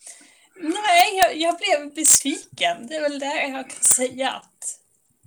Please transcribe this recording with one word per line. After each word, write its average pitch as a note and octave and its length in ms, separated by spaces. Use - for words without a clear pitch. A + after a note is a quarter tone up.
nej, F#4+ 560
jag, F4 200
jag E4 200
blev D4 360
besviken. - 960
Det D#4 80
är D#4 60
väl D4 180
det C#4+ 280
jag C4+ 220
kan - 140
säga, B3+ 480
att - 480